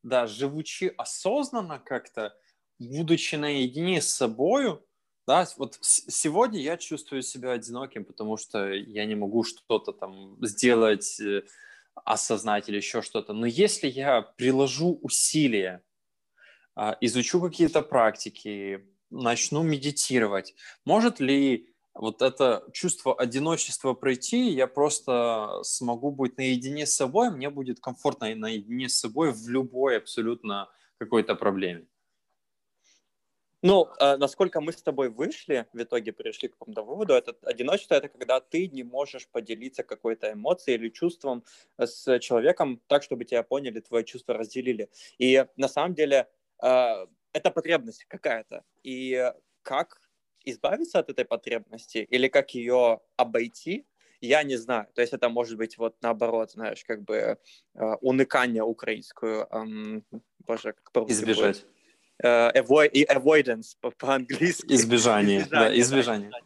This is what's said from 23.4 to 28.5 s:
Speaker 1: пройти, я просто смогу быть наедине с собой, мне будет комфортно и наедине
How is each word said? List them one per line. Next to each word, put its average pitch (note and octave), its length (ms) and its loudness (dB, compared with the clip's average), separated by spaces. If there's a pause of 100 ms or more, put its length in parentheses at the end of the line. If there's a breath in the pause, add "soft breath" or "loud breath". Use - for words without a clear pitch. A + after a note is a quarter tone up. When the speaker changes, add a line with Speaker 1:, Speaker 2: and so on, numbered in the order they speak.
Speaker 1:
пройти, C#3 560 0
я C3 180 2
просто A#2 960 0
смогу B2 480 -4
быть C3 260 -4
наедине C3 480 -2
с - 80 0
собой, F#3 380 2
мне C#3 180 -6
будет C3 300 -8
комфортно - 520 -4
и A2 40 -6
наедине A2 520 -6